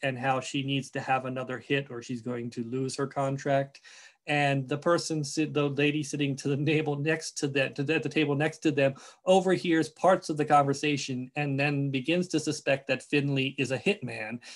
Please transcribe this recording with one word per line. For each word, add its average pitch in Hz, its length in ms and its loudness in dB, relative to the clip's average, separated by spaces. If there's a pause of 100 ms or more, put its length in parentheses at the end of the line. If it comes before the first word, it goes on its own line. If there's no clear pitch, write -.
and 131 160 -2
how 131 220 0
she 135 240 -6
needs 135 280 -2
to 139 80 -4
have 131 260 -2
another 127 340 -6
hit 139 300 -2
or 120 120 -10
she's 120 200 -8
going 120 280 -4
to 120 140 -6
lose 131 320 -4
her 139 100 -2
contract. 139 760 -2 (460)
And 139 420 2
the 147 80 -2
person 160 460 0
sit-, 143 300 -2
the 143 160 2
lady 147 320 0
sitting 143 360 -2
to - 100 -6
the 143 180 0
table 151 300 0
next 160 440 -2
to 147 80 -2
the, 131 240 0
to 143 120 -4
the, 156 120 0
at 151 80 0
the 147 60 -2
table 143 260 2
next 156 240 0
to 156 120 2
them 135 220 4 (320)
overhears 180 640 4
parts 185 400 2
of 156 80 -2
the 147 80 2
conversation 139 920 2
and 143 240 -2
then 139 300 0
begins 156 400 0
to 156 100 2
suspect 143 480 -2
that 127 160 -2
Finley 139 540 0
is 127 140 -2
a 127 60 -2
hitman 117 640 -4 (160)